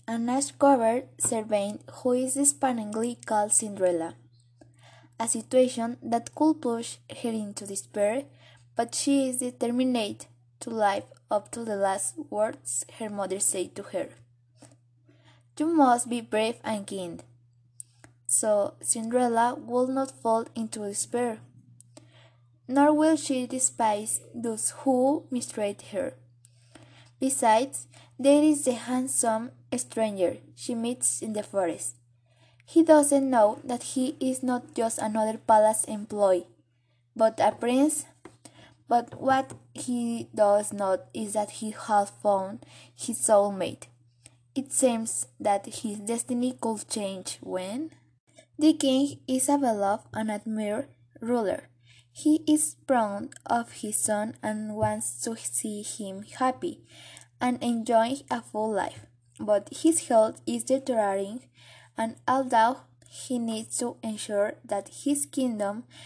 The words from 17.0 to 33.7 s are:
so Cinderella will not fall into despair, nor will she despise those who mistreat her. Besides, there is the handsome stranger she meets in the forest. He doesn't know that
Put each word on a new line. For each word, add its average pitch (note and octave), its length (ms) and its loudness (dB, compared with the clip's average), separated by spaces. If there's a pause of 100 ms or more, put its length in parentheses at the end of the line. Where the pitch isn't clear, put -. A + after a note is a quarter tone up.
so - 540 0
Cinderella A#3 720 0
will B3 320 -2
not C4+ 240 -2 (100)
fall A3+ 240 2 (100)
into A3 240 -6
despair, A3 600 -4 (1300)
nor C#4+ 260 6
will D#4 220 6
she B3+ 320 -2
despise A3 720 -2 (140)
those A3+ 360 -4 (100)
who C4 500 2
mistreat G#3+ 500 -4 (120)
her. F3+ 220 -4 (1040)
Besides, B3+ 680 2 (320)
there C#4+ 240 8
is D4+ 220 4
the B3 80 2
handsome B3 800 -2 (240)
stranger G#3 640 -2 (180)
she - 200 -6
meets A#3+ 460 -2
in A3 120 -6
the G#3 100 -4
forest. F3+ 520 -4 (680)
He E4 180 6
doesn't C#4+ 460 6
know A3 340 6
that B3 200 -6